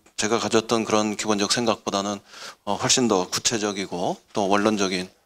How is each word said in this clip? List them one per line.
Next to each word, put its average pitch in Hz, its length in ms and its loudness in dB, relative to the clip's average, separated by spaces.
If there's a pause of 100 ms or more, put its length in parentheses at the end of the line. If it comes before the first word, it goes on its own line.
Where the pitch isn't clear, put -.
(160)
제가 107 220 0
가졌던 110 480 2
그런 107 280 2
기본적 101 380 0
생각보다는, 101 680 -2 (460)
어, 101 100 -2
훨씬 123 320 2
더 101 220 2
구체적이고 101 880 -4 (160)
또 104 160 0
원론적인, 98 640 2 (160)